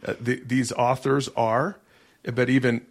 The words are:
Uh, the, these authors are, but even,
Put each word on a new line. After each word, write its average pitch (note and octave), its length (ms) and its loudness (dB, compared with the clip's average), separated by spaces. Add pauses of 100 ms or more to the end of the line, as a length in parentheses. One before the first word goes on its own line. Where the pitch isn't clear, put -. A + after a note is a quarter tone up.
Uh, - 140 -2
the, A#2+ 140 -2 (100)
these B2 260 0
authors C3 640 0
are, A#2+ 420 0 (460)
but A#2+ 260 0
even, B2 420 2